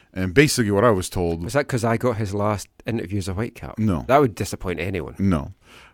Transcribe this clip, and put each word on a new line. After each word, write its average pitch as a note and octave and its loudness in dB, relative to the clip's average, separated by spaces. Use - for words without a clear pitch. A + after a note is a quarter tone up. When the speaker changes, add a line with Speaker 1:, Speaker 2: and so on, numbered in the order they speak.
Speaker 1:
And F#2 -2
basically B2+ 4
what G2+ 4
I B2 6
was F#2 0
told E2+ -2
Speaker 2:
Was A#2 -8
that C#3+ 0
'cause A#2+ -2
I A2+ 2
got A#2 -2
his G2+ -4
last G2+ -2
interview G2+ -4
as G2 -4
a F#2+ -4
Whitecap? - -8
Speaker 1:
No. G2+ 0
Speaker 2:
That C3+ 6
would A#2 2
disappoint F#2 -6
anyone. F2 -4
Speaker 1:
No. F#2 2